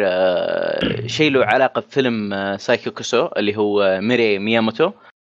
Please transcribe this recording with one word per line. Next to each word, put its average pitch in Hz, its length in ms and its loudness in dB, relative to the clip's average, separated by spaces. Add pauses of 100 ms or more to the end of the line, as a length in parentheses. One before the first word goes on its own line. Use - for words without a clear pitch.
آه، 87 1000 0
شيء 151 240 0
له 131 140 4
علاقة 117 360 2
بفيلم، 113 520 -2
آه، 98 240 -4
سايكو 117 340 -2
كوسو، 123 460 -2
اللي 104 200 0
هو 101 440 2
ميري 107 380 2
مياموتو. 113 520 0 (340)